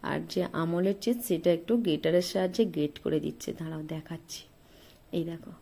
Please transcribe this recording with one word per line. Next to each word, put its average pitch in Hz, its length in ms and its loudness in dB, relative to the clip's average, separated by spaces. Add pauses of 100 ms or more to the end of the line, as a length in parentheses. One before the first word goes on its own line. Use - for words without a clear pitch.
আর - 180 -2 (100)
যে 180 220 0
আমলের 170 500 2
চিজ 240 220 0
সেটা 175 280 2
একটু 170 260 2
গ্রেটারের 170 440 4
সাহায্যে 185 440 2
গ্রেট 151 340 -2
করে 156 200 0
দিচ্ছে। 151 340 -6
দাঁড়াও 160 300 -6
দেখাচ্ছি, 160 600 -10 (680)
এই 170 120 0
দেখো 165 280 -8 (100)